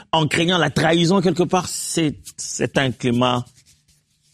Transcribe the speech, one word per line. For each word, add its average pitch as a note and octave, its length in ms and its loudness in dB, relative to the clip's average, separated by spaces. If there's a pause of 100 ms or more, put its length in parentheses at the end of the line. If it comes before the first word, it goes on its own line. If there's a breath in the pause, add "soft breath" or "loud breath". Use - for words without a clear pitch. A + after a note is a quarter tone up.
(120 loud breath)
en D#3+ 140 2
craignant E3+ 320 0
la D3 120 2
trahison E3+ 500 2
quelque F3 220 2
part, F3+ 260 -2
c'est, - 480 -4 (220)
c'est - 400 -4
un C3+ 120 0
climat B2 540 0 (880)